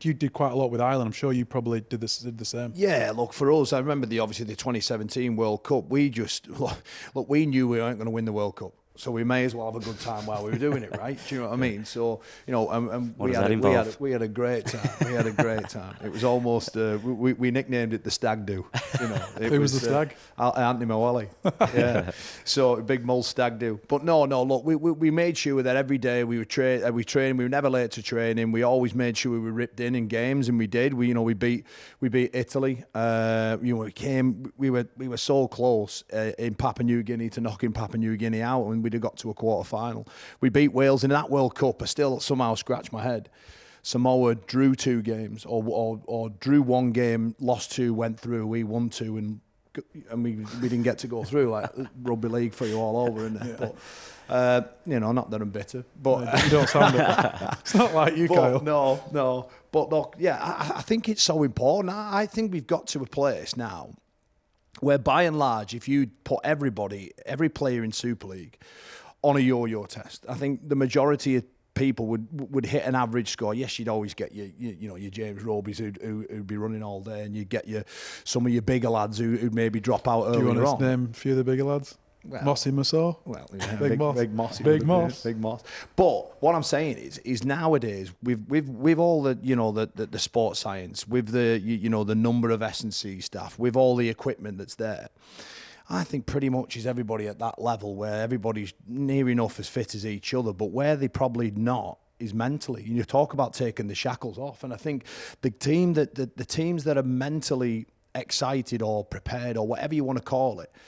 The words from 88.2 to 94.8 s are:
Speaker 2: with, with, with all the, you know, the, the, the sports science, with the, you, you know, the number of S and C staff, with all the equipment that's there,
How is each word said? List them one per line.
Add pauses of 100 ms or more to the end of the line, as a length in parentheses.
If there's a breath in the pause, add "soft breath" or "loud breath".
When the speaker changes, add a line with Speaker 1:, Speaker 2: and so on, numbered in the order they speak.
Speaker 2:
with,
with,
with
all
the,
you
know,
the,
the,
the
sports
science,
with
the,
you,
you
know,
the
number
of
S
and
C
staff,
with
all
the
equipment
that's
there, (800 loud breath)